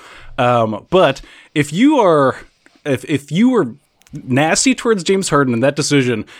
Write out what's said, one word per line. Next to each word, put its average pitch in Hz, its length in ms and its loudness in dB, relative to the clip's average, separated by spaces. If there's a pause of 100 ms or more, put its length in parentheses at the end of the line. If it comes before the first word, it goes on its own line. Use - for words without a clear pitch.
(380)
Um, 117 520 0
but 165 300 2 (340)
if 147 180 -2
you 269 260 2
are, 151 420 2 (440)
if, 135 200 -4
if - 260 -4
you 214 200 2
were 175 260 -2 (360)
nasty 156 640 0
towards 214 300 -2
James 196 240 0
Harden 139 260 2
in 113 60 -2
that - 160 0
decision, 123 480 0 (160)